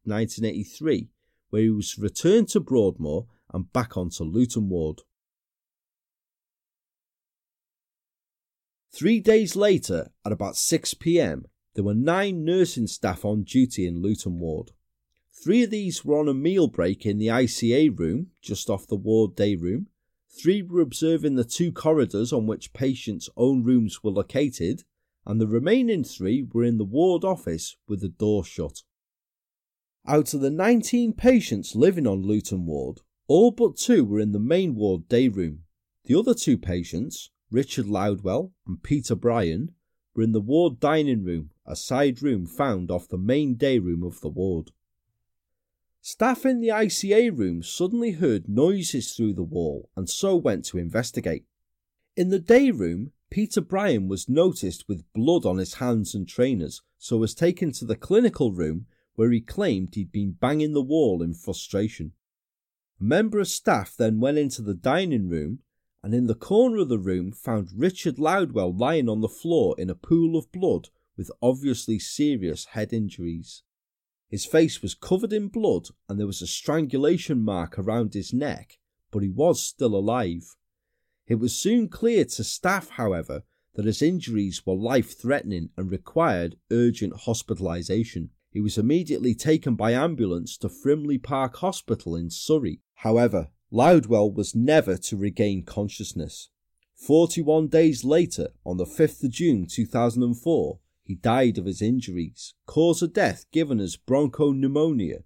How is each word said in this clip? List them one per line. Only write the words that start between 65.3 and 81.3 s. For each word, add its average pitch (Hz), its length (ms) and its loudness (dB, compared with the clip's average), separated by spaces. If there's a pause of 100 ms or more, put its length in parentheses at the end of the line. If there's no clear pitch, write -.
and 104 140 -4
in 123 120 2
the 110 60 0
corner 226 440 2
of 175 100 0
the 120 100 0
room 92 360 -2
found 104 420 -4
Richard 156 400 -2
Loudwell 135 640 0
lying 131 320 0
on 107 100 -2
the 110 80 -2
floor 160 500 0
in 90 120 -6
a - 60 -6
pool 165 420 2
of 151 160 -4
blood 165 340 -2 (300)
with 92 120 -10 (120)
obviously 127 580 0
serious 127 680 -4
head 107 260 -6
injuries. 87 720 -6 (680)
His - 160 -6
face - 380 2
was 95 100 -6
covered 202 400 -2
in 208 140 -2
blood 175 400 -2 (200)
and 101 120 -6
there 104 80 -2
was 98 140 -8
a 90 60 -10
strangulation 147 960 -2
mark 92 360 -4
around 110 340 -2
his 98 180 -8
neck, 131 460 -6 (340)
but 101 120 -2
he 98 60 -2
was 143 320 2
still - 340 -2
alive. 98 600 -2 (680)
It 117 140 0